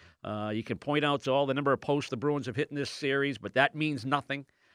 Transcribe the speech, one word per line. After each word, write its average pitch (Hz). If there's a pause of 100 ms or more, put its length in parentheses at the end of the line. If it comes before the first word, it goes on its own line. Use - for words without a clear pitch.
(240)
Uh, 107
you 113
can 110
point 147
out 143
to 139
all 139
the 135
number 139
of 127
posts 143
the 131
Bruins 143
have 117
hit 147
in 143
this 143
series, 139
but -
that 139
means 147
nothing. 139 (300)